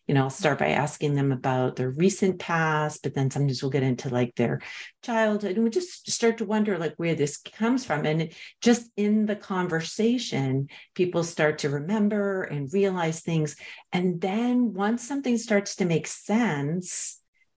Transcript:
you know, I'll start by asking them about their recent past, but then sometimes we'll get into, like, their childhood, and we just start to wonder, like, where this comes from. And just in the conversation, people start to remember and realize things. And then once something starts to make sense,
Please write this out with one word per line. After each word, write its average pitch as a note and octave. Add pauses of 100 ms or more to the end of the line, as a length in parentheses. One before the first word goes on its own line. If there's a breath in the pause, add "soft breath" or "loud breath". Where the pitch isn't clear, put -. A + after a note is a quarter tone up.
you D3
know, C3+
I'll C3+
start C#3+
by D3+
asking D3
them C#3
about B2+
their B2+
recent F#3
past, D#3
but C#3
then C3+
sometimes C#3
we'll C3+
get C3+
into, C3
like, B2
their A#2+ (400 loud breath)
childhood, G#3+
and A3+
we A3+
just -
start A3+
to A3
wonder, G#3
like, D#3
where E3+
this D3
comes B3
from. D3+
And D#3 (300 loud breath)
just A#3
in G#3
the G#3
conversation, E3 (240 loud breath)
people F3+
start D#3
to D3+
remember G3+
and C#3+
realize F#3
things. D#3 (360 loud breath)
And F3+
then A#3
once G#3
something C#4
starts G3+
to F#3+
make E3
sense, F3+ (360)